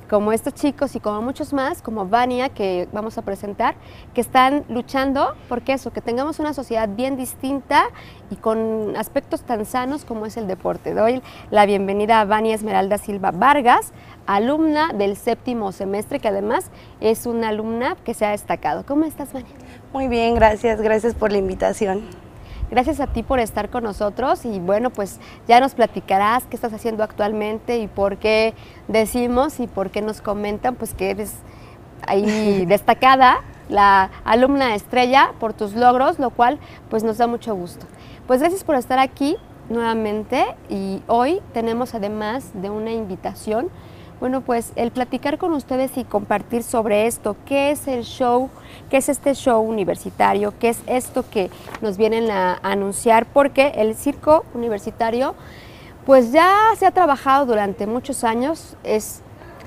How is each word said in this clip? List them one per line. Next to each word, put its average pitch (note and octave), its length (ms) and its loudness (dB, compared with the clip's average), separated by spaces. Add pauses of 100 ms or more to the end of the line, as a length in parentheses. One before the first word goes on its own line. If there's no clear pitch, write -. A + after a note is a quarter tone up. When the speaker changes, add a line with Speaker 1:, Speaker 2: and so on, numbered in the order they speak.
Speaker 1:
como G#3 220 2
estos A#3 220 -2
chicos - 420 -2
y A3 60 -8
como G#3 200 -4
muchos C4+ 300 -6
más, C#4+ 300 -2
como A3 240 -6
Vania, B3 420 0
que F#3 460 -2
vamos G#3+ 240 -6
a G#3+ 60 -10
presentar, G3+ 520 -4 (380)
que B3 80 -2
están C4 480 2
luchando C4+ 680 -2 (140)
porque B3 240 -4
eso, B3+ 180 -6
que - 80 -8
tengamos C4+ 400 -4
una D4+ 140 -4
sociedad A3+ 340 -4
bien B3+ 300 -4
distinta C4+ 640 -2 (460)
y G3+ 80 -10
con A3 580 -2
aspectos C#4 460 -6
tan G#3+ 240 -4
sanos B3+ 400 -6
como A3 200 -8
es A3 120 -10
el G#3+ 100 -8
deporte. F3 460 -6
Doy A#3 280 2 (300)
la G#3 140 6
bienvenida G3+ 560 2
a - 20 4
Vania A3 320 0
Esmeralda G3+ 420 0
Silva F#3+ 340 -4
Vargas, B3+ 600 4 (360)
alumna D4+ 680 0
del G3+ 240 -2
séptimo A3+ 560 -4
semestre, G3+ 480 -6
que A3 80 0
además G#3 420 -2 (300)
es A3 240 0
una A#3 240 -2
alumna A3+ 560 -4
que A#3 80 -6
se G#3+ 120 -2
ha G#3 40 0
destacado. F#3+ 560 -4
¿Cómo D4 180 0
estás, D4 300 -8
Vania? B3+ 180 -12 (400)
Speaker 2:
Muy C4+ 160 -4
bien, A#3 280 2
gracias. A3 440 4
Gracias A3 360 2
por G#3 180 0
la G3+ 40 2
invitación. F#3+ 640 -2 (640)
Speaker 1:
Gracias B3+ 300 0
a C4+ 80 -2
ti A3+ 160 -4
por C4 160 0
estar G#3 300 -2
con A#3+ 160 -4
nosotros A3 580 -2
y G#3+ 160 -4
bueno, G3+ 300 0
pues - 320 -8 (260)
ya A#3+ 140 8
nos C4 120 0
platicarás G#3 720 2
qué - 100 -12
estás A3+ 160 -6
haciendo A3 280 -4
actualmente G#3+ 760 -4
y G#3+ 100 -4
por G3 300 -2
qué A3 360 2 (360)
decimos B3 720 0
y A3+ 60 -4
por F#3+ 220 -4
qué G#3 120 -6
nos G#3+ 180 -6
comentan, G#3 560 -4
pues - 180 -10
que F#3+ 180 -4
eres G3+ 240 -8 (720)
ahí G#3 600 2
Speaker 2:
<laughs> - 20 -4
Speaker 1:
destacada, C4 720 4 (320)
la G3 420 4 (140)
alumna B3+ 500 2
estrella B3 640 4
por A3 140 -4
tus G#3 220 -6
logros, B3+ 440 4
lo B3 100 0
cual B3 300 2 (300)
pues A3 160 -2
nos G#3+ 120 -2
da A#3+ 80 2
mucho A#3 300 -4
gusto. F3 300 -10 (420)
Pues B3+ 140 2
gracias F4 240 0
por D4+ 100 2
estar B3+ 240 0
aquí C#4 380 0 (320)
nuevamente A3+ 760 -2 (220)
y G3 400 -6
hoy B3+ 320 2 (140)
tenemos A#3 420 -4
además G#3+ 580 -6
de G3 160 -8
una G#3+ 220 -6
invitación, G#3+ 800 -6 (500)
bueno, B3+ 220 -2
pues A#3 340 -4
el A#3 140 -2
platicar B3+ 480 -4
con F4 160 -2
ustedes C4 420 -4
y B3 80 -6
compartir G#3 600 -2
sobre G#3+ 420 2
esto, A3 300 -4 (100)
qué C#4 240 0
es D4 180 -4
el B3 160 -4
show, B3 460 0 (400)
qué C4+ 80 2
es C4+ 120 0
este C#4 260 0
show A3+ 260 2
universitario, G3+ 960 0
qué A#3 120 2
es A#3 180 -4
esto B3+ 420 -2
que F3+ 220 -2 (320)
nos G3 140 -4
vienen A3 340 2
a F#3 320 0
anunciar, G3+ 640 2
porque C#4 480 2
el G#3+ 180 0
circo D4+ 500 2 (120)
universitario, A#3 800 -2 (680)
pues B3+ 280 6
ya E4 200 8 (260)
se F#4+ 100 4
ha F4+ 40 4
trabajado C#4+ 540 4
durante G#3 400 0
muchos B3 380 -4
años, B3 600 -2
es - 380 -4 (460)